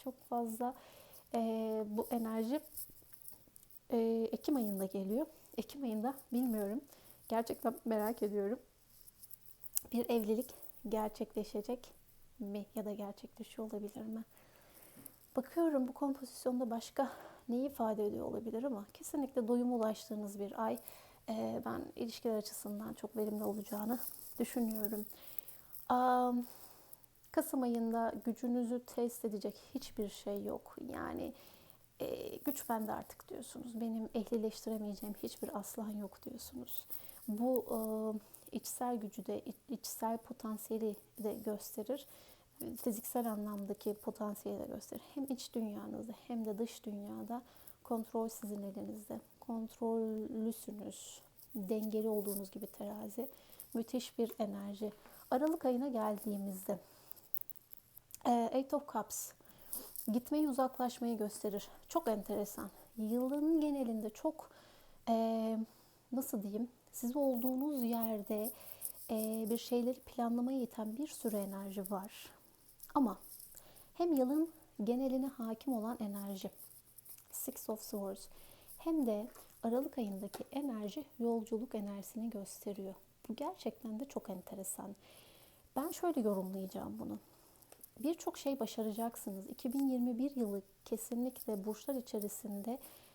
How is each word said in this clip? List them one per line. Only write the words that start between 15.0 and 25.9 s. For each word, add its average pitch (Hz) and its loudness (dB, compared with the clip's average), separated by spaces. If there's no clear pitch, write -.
Bakıyorum 277 4
bu 269 -6
kompozisyonda 254 0
başka 240 0
neyi 247 4
ifade 220 2
ediyor 220 0
olabilir 226 -2
ama 220 0
kesinlikle 269 0
doyuma 247 6
ulaştığınız 214 0
bir 202 -2
ay. 233 2
Ee, 226 0
ben 226 -2
ilişkiler 226 0
açısından 214 -4
çok - -8
verimli 214 2
olacağını 208 0
düşünüyorum. 220 2
Am, 247 6